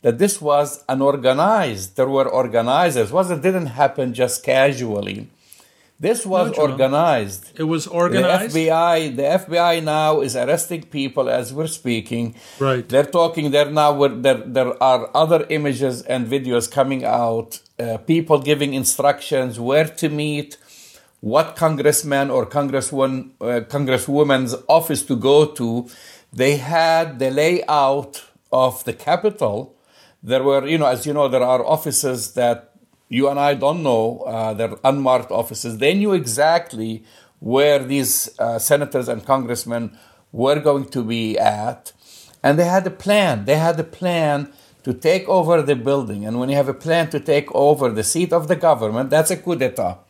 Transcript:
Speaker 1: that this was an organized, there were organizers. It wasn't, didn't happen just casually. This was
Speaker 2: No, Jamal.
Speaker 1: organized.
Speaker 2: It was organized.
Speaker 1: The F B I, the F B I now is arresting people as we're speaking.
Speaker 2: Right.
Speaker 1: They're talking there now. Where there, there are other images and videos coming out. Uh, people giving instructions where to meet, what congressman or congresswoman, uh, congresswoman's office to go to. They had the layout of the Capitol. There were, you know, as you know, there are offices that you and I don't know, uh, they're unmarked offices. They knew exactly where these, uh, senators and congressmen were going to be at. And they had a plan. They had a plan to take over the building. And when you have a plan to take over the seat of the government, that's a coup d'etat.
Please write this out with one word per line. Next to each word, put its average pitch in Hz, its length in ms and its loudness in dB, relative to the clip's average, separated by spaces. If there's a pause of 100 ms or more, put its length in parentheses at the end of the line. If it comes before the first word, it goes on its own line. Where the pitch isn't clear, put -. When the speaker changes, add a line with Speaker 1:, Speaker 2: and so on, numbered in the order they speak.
Speaker 1:
that 117 180 0
this 190 220 0
was 147 480 0
an 135 120 -2
organized, 139 960 0
there 131 120 2
were 135 200 0
organizers. 123 840 0
It 139 40 -10
wasn't, 180 280 0
didn't 170 400 -2
happen 131 320 0
just 123 280 -2
casually. 117 880 0 (720)
This 208 260 -2
was 190 220 0
Speaker 2:
No, - 60 -6
Jamal. 151 180 2
Speaker 1:
organized. 131 840 0
Speaker 2:
It 160 80 -6
was 160 240 -2
organized. 180 680 2
Speaker 1:
The 160 60 2
F 160 40 2
B 160 40 2
I, 165 400 2
the 131 140 -4
F 175 240 0
B 160 80 -2
I 170 220 4
now 156 420 0
is 131 140 -4
arresting 151 520 -2
people 135 440 -2
as 120 240 -2
we're 156 140 -6
speaking. 117 680 -6 (240)
Speaker 2:
Right. 131 300 -2
Speaker 1:
They're 135 160 4 (160)
talking 160 320 0
there 143 180 2
now. 147 220 4
Where 143 160 2
there, 123 360 0
there 127 380 -2
are 127 320 2
other 160 340 4
images 139 540 -2
and 123 240 -4
videos 127 420 -2
coming 135 360 0
out. 113 560 -2 (180)
Uh, 113 200 -6
people 160 420 2
giving 143 340 0
instructions 131 840 0
where 135 240 2
to 160 240 -4
meet, 147 480 -6 (640)
what 139 340 0
congressman 143 760 0
or 131 160 0
congresswoman, 135 840 -2 (100)
uh, 120 200 -2
congresswoman's 131 960 0 (120)
office 160 360 2
to - 100 -2
go 139 300 6
to. 120 440 -6 (440)
They 135 240 2
had 165 640 0
the 131 100 0
layout 143 960 0 (260)
of 127 320 0
the 120 100 -8
Capitol. 156 840 -4 (440)
There 131 220 0
were, 139 240 2
you 160 120 0
know, 147 80 2
as 127 200 0
you 147 60 -4
know, 143 160 2
there 123 160 2
are 127 200 2
offices 135 680 -2
that 120 380 -2 (380)
you 131 200 0
and 139 100 -2
I 143 140 2
don't 143 300 0
know, 120 380 0
uh, 110 340 -4
they're 107 280 -4
unmarked 135 480 2
offices. 113 460 -4
They 135 160 2
knew 202 220 0
exactly 123 880 -2 (360)
where 139 380 2
these, 131 600 -2
uh, 117 200 -2
senators 139 480 0
and 117 200 -6
congressmen 117 720 -4 (340)
were 135 260 0
going 143 280 0
to 123 180 -6
be 110 320 -2
at. 107 560 -2 (500)
And 143 160 2
they 175 60 4
had 185 220 2
a 185 40 -4
plan. 185 540 0
They 135 120 2
had 160 220 0
a 160 60 -4
plan 156 680 -2 (340)
to 127 100 -2
take 185 340 0
over 170 320 4
the 139 160 0
building. 117 480 -2
And 113 160 -4
when 127 80 -4
you 139 80 0
have 135 140 2
a - 160 -8
plan 160 240 0
to 147 100 -4
take 147 340 -2
over 139 360 2
the 110 120 -4
seat 170 300 -2
of 165 160 0
the 175 80 2
government, 127 540 0
that's 156 200 2
a 185 60 -2
coup 175 200 -6
d'etat. 104 420 -4 (120)